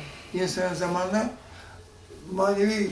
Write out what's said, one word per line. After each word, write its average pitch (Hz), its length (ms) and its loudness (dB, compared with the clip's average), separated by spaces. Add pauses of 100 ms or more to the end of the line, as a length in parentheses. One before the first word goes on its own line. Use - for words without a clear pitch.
(340)
insanın 185 400 0
zamanla 185 560 0 (1000)
manevi 202 600 4